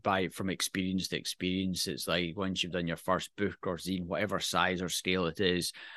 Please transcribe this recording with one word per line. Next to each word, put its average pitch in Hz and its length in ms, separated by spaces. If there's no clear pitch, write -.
by, 95 260
from 95 200
experience 92 600
to 82 80
experience. 92 680
It's 71 200
like 85 300
once 95 260
you've 87 80
done 85 160
your 82 100
first - 380
book 101 300
or 90 120
zine, 90 280
whatever 95 340
size 90 420
or 90 80
scale 92 380
it 80 120
is, 90 320